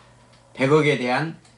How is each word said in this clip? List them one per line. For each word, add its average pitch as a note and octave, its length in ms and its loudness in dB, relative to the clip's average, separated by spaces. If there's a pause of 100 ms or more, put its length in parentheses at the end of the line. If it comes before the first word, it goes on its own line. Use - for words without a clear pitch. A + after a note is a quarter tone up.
(560)
백억에 C#3+ 420 2
대한 C3 420 -4 (180)